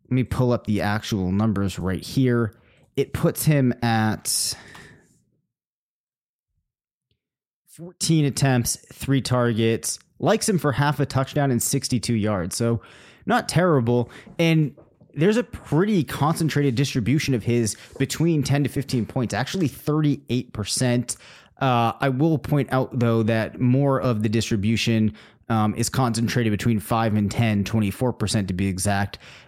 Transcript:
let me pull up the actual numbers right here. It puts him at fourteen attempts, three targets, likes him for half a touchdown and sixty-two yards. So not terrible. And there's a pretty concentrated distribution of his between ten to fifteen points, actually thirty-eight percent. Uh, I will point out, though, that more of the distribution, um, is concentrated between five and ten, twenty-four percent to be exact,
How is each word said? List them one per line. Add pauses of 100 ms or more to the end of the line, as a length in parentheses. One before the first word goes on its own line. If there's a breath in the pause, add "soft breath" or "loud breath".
let
me
pull
up
the
actual
numbers
right
here. (400 soft breath)
It
puts
him
at (3000 loud breath)
fourteen
attempts, (160)
three
targets, (220)
likes
him
for
half
a
touchdown
and
sixty-two
yards.
So (440 loud breath)
not
terrible. (280 loud breath)
And (380)
there's
a
pretty
concentrated
distribution
of
his (200 loud breath)
between
ten
to
fifteen
points,
actually
thirty-eight
percent. (440 loud breath)
Uh,
I
will
point
out,
though,
that
more
of
the
distribution, (320 loud breath)
um,
is
concentrated
between
five
and
ten,
twenty-four
percent
to
be
exact, (280 loud breath)